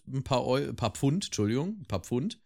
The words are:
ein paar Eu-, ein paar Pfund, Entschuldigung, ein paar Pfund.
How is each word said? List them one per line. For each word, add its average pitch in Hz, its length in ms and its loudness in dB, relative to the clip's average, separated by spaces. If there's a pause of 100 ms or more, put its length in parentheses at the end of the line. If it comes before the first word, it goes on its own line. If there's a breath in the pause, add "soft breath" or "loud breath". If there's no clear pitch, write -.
ein 135 160 -4
paar 123 220 2
Eu-, 131 240 2
ein 117 80 -6
paar 110 140 0
Pfund, 147 340 2
Entschuldigung, 135 560 0
ein - 60 -16
paar 95 140 -2
Pfund. 135 440 -2